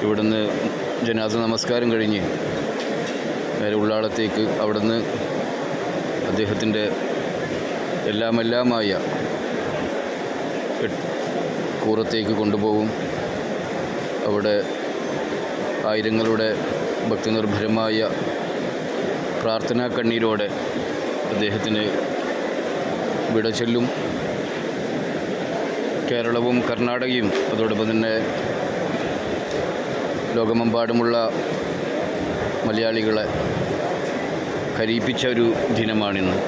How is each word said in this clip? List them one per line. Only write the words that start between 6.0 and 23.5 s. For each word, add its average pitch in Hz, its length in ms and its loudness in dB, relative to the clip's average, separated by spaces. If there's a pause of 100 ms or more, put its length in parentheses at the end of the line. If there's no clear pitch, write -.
അദ്ദേഹത്തിൻ്റെ 107 540 0 (1300)
എല്ലാമെല്ലാമായ 113 880 2 (1900)
എട്ട് 92 160 -4 (800)
കൂറത്തേക്ക് 110 580 2
കൊണ്ടുപോകും. 107 460 2 (1400)
അവിടെ 104 260 2 (1400)
ആയിരങ്ങളുടെ 110 580 2 (600)
ഭക്തിനിർഭരമായ 110 1000 2 (1300)
പ്രാർത്ഥനാ 113 440 0 (120)
കണ്ണീരോടെ 113 500 2 (840)
അദ്ദേഹത്തിന് 104 500 0 (1500)
വിട 110 120 2 (120)